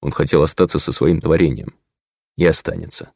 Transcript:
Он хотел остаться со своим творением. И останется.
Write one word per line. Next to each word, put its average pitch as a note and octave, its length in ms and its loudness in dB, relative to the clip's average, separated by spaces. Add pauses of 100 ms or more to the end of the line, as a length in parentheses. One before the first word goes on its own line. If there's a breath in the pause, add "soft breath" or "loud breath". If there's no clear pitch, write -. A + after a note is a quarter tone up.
Он C#2+ 120 -6
хотел D2 320 2
остаться E2+ 340 0
со D2 140 0
своим D#2+ 280 2
творением. D#2+ 540 0 (640)
И F2 100 2
останется. - 680 -2